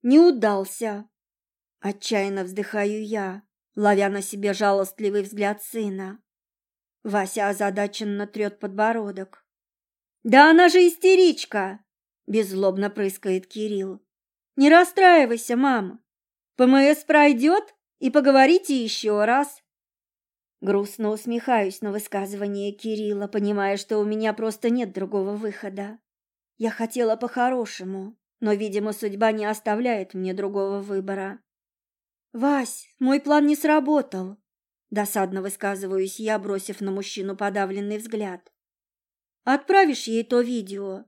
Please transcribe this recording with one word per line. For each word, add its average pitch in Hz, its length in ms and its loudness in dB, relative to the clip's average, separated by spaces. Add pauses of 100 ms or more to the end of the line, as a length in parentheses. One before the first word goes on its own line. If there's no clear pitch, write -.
«Не 269 180 6
удался!» 214 880 0 (720)
Отчаянно 196 640 -4
вздыхаю 208 600 -6
я, 202 380 -8 (320)
ловя 202 340 2
на 196 140 -4
себе 202 300 -4
жалостливый 196 720 -2
взгляд 208 400 -4
сына. 202 600 -8 (800)
Вася 202 460 -4
озадаченно 202 760 -4
трёт 208 340 -6
подбородок. 202 840 -6 (760)
«Да 269 280 8
она 349 180 8
же 359 180 6
истеричка!» 330 920 2 (460)
беззлобно 196 640 0
прыскает 190 560 -4
Кирилл. 202 540 -6 (560)
«Не 277 140 6
расстраивайся, 320 840 6
мам! 240 440 -2 (560)
П 254 80 4
М 262 100 6
С 285 300 4
пройдёт, 294 680 4 (240)
и 254 120 -2
поговорите 277 680 4
ещё 208 440 -2
раз!» 269 380 -2 (1000)
Грустно 202 500 -2
усмехаюсь 220 680 -4
на 208 100 -6
высказывание 202 800 -8
Кирилла, 208 560 -6
понимая, 202 500 -2
что 208 220 -4
у 208 60 0
меня 214 280 -2
просто 220 380 -4
нет 233 220 -2
другого 196 420 -4
выхода. 208 640 -10 (600)
Я 226 120 -2
хотела 226 460 -2
по-хорошему, 226 1000 -6 (240)
но, 208 120 0
видимо, 208 400 -4
судьба 208 400 -2
не 214 120 -4
оставляет 214 680 -4
мне 185 200 -4
другого 196 460 -4
выбора. 196 600 -8 (920)
«Вась, 262 560 -4 (100)
мой 269 220 2
план 294 260 2
не 294 100 2
сработал», 277 800 0 (540)
досадно 196 520 -4
высказываюсь 190 800 -6
я, 220 180 -2
бросив 196 420 -8
на 196 100 -4
мужчину 196 460 -8
подавленный 202 640 -4
взгляд. 214 540 -10 (920)
«Отправишь 285 600 2
ей 226 180 -2
то 240 160 2
видео?» 196 680 -6